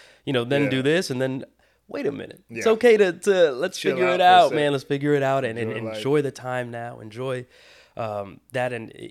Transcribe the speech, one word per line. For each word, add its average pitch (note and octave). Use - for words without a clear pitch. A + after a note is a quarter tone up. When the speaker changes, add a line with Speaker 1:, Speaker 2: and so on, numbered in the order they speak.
Speaker 1:
you C3
know, A#2+
then C#3
Speaker 2:
Yeah. C3+
Speaker 1:
do C3
this, D#3+
and B2+
then, C3
wait B3
a C#3+
minute. -
It's A#2
Speaker 2:
Yeah. A3
Speaker 1:
okay A3
to, F#3+
to, F3+
let's E3
Speaker 2:
Chill -
Speaker 1:
figure F3+
Speaker 2:
out F3+
Speaker 1:
it -
Speaker 2:
for F3+
a F3+
Speaker 1:
out, F3+
Speaker 2:
sec. B2
Speaker 1:
man. D3
Let's C3+
figure C#3+
it C#3
out C3+
and, A2+
and A2+
Speaker 2:
Enjoy A2
life. A2
Speaker 1:
enjoy C3+
the C3+
time B2+
now. A#2+
Enjoy, B2
um, G#2
that. B2+
And, A2+
eh, -